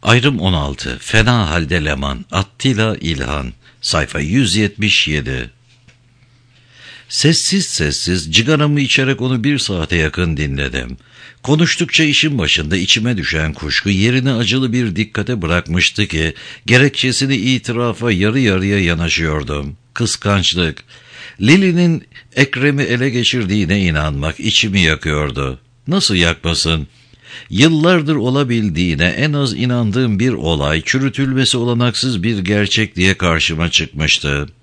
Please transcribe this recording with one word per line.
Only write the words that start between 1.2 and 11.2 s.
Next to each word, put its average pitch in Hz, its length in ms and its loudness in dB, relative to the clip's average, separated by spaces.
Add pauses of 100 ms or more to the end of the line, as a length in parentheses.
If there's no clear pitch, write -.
halde 82 340 0
Leman. 69 480 -4
Attila 107 680 -2
İlhan. 67 520 -4 (280)
Sayfa 78 400 -2
yüz 92 360 0
yetmiş 101 520 0
yedi. 69 420 -4 (1600)
Sessiz - 580 2
sessiz 78 680 -2
cigaramı 147 460 2
içerek 131 400 0
onu 127 240 0
bir 143 140 0
saate 90 380 -2
yakın 82 400 0
dinledim. 67 600 -4 (460)